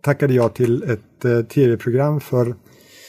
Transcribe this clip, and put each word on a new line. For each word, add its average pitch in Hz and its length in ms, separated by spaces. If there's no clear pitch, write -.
tackade 139 300
jag 117 200
till 123 300
ett, - 420
eh, 117 160
T 127 280
V-program 131 500
för, 120 360